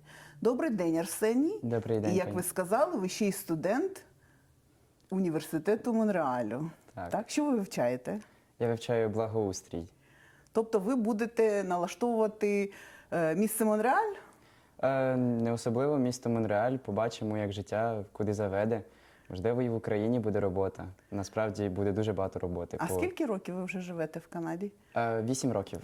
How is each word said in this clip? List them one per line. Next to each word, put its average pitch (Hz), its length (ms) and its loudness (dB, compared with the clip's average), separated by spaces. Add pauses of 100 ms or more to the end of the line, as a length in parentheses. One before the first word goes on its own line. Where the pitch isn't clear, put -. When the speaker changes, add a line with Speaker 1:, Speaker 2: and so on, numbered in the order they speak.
(420)
Speaker 1:
Добрий 262 280 2
день, 170 280 2
Арсеній. 240 680 2
Speaker 2:
Добрий 117 360 0
день, 107 140 2
Speaker 1:
І, - 20 2
як 185 100 2
Speaker 2:
пані. 135 120 -4
Speaker 1:
ви 180 60 0
сказали, 208 540 0
ви 185 120 -2
ще 208 180 0
й 190 40 4
студент 202 720 -2 (1040)
університету 190 840 0
Монреалю. 156 760 0 (240)
Speaker 2:
Так. 90 140 -8
Speaker 1:
Так, 208 200 -2
що 294 160 0
ви 277 100 2
вивчаєте? 170 640 -2 (400)
Speaker 2:
Я 120 80 2
вивчаю 117 420 2
благоустрій. 104 800 -2 (640)
Speaker 1:
Тобто 220 280 2
ви 226 160 0
будете 220 680 2
налаштовувати, 202 1080 0 (400)
е, 160 240 2
місце 214 300 2
Монреаль? 269 480 2 (680)
Speaker 2:
Е, 131 360 2
не 117 340 2
особливо 127 460 0
місто 123 320 0
Монреаль. 113 480 2
Побачимо, 110 600 -2
як 101 160 -2
життя 104 580 -2
куди 107 220 0
заведе. 104 480 2 (480)
Можливо, 110 320 0
і 123 80 2
в 113 60 0
Україні 110 440 2
буде 104 200 0
робота. 95 460 0 (260)
Насправді 101 580 -2
буде 98 220 0
дуже 107 220 0
багато 92 260 -2
роботи 87 400 -4
Speaker 1:
А 160 60 -2
Speaker 2:
по 95 80 -2
Speaker 1:
скільки 330 320 0
років 190 300 -4
ви 185 80 -4
вже 185 180 -6
живете 165 380 -6
в - 80 -16
Канаді? 175 440 -6 (240)
Speaker 2:
Е, 113 260 0
вісім 127 300 0
років. 98 320 -2